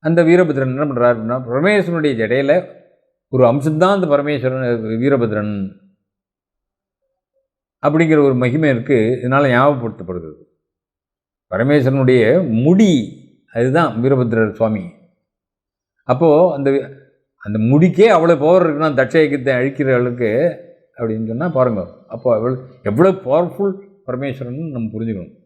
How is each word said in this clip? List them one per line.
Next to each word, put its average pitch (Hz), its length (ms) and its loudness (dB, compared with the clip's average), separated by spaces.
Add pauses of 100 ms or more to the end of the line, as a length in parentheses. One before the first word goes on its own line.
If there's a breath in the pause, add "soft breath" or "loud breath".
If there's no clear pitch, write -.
அந்த 165 180 2
வீரபத்ரன் 156 500 2
என்ன 139 120 -4
பண்றாரு 123 280 2
அப்படின்னா, 113 280 -4
பரமேஸ்வரனுடைய 156 720 0
ஜடையில 123 380 0 (800)
ஒரு 127 140 4
அம்சம்தான் 156 500 2
அந்த 180 100 -2
பரமேஸ்வரன், 143 580 -2 (340)
வீரபத்ரன் 113 560 0 (2250)
அப்படிங்கிற 156 380 2
ஒரு 139 140 4
மகிமை 127 360 0
இருக்கு. 127 280 0 (160)
இதனால 131 360 0
ஞாபகப்படுத்தப்படுகிறது 107 920 -2 (1080)
பரமேஸ்வரனுடைய 127 760 2 (340)
முடி, 185 320 4 (600)
அதுதான் 131 440 0
வீரபத்ரர் 113 560 0
சுவாமி. 107 320 -2 (1200)
அப்போ 135 200 2 (240)
அந்த 139 180 -4
வி-, 139 140 -2 (580)
அந்த 104 200 -6
முடிக்கே 175 460 4
அவ்வளவு 170 340 2
பவர் 175 220 4
இருக்குன்னா 151 300 -2
தட்ச 127 220 -2
யஜ்யத்தை 139 380 0
அழிக்கிற 135 360 -2
அளவுக்கு 123 400 0 (600)
அப்படின்னு 110 360 -6
சொன்னா 123 200 -6
பாருங்க, 127 340 -2 (260)
அப்போ - 260 -6
எவ்வளவு, 120 220 -2 (260 loud breath)
எவ்வளவு 151 380 2
பவர்ஃபுல் 175 540 -2 (280)
பரமேஸ்வரன் 127 560 -10 (120)
நம்ம 117 200 -8
புரிஞ்சுக்கணும். 107 560 -8